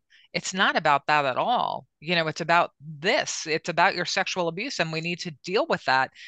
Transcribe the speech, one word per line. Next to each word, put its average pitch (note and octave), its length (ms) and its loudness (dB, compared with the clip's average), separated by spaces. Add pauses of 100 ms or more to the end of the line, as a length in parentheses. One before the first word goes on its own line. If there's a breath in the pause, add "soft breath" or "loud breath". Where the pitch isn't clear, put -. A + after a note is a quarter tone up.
(340 soft breath)
It's - 200 -6
not A3 220 2
about D#3 320 2
that D3+ 180 4
at B2 120 -2
all. E3+ 500 -2 (120)
You E3 160 -2
know, E3 120 2
it's D#3 140 -4
about E3+ 380 2
this. D#3 680 -4
It's D#3 220 -2
about E3+ 260 4
your E3+ 100 -4
sexual F#3 420 0
abuse, G3 320 -4
and E3 120 0
we D#3+ 100 -4
need E3+ 200 -6
to F3 100 -8 (120)
deal A3 240 0
with G3+ 180 0
that. C3 260 2 (160 loud breath)